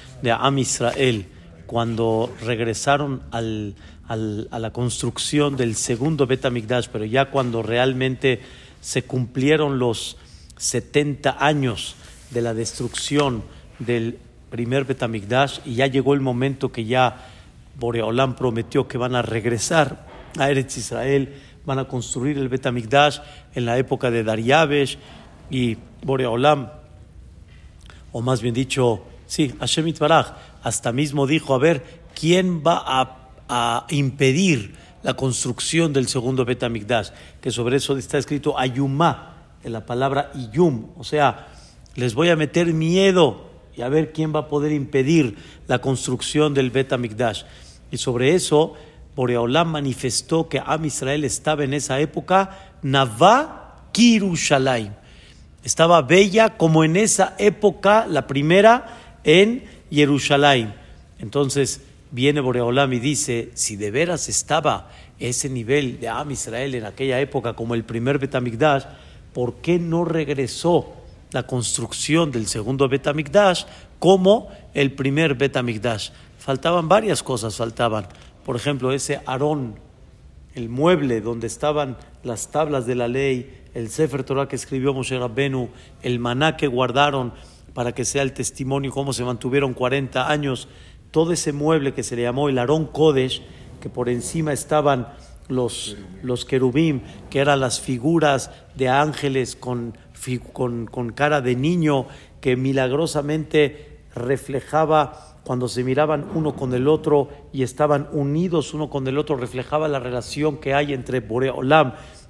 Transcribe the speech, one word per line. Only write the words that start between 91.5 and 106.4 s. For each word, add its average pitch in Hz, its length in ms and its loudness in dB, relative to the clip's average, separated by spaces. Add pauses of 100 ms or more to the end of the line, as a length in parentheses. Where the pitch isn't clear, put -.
mueble 143 420 0
que 127 80 -4
se 120 140 -8
le 120 60 -2
llamó 131 260 0
el 131 100 0
Aarón 147 280 2
Kodesh, 135 560 2 (380)
que - 80 -12
por 123 200 -4
encima 147 440 -2
estaban 139 540 2 (400)
los, 127 500 -4 (280)
los 123 200 -4
querubim, 131 580 2 (280)
que 135 80 -2
eran 139 220 4
las 127 200 -2
figuras 143 720 0 (240)
de 131 140 0
ángeles 135 640 0
con, 120 420 -6 (180)
fi-, 123 260 -6
con, 120 460 -6
con 120 260 -6
cara 147 300 0
de 123 120 0
niño, 151 520 2 (340)
que 127 160 2
milagrosamente 143 1400 0 (160)
reflejaba 139 1120 0 (140)
cuando 123 240 -2
se 123 160 -4
miraban 143 520 0
uno 156 200 0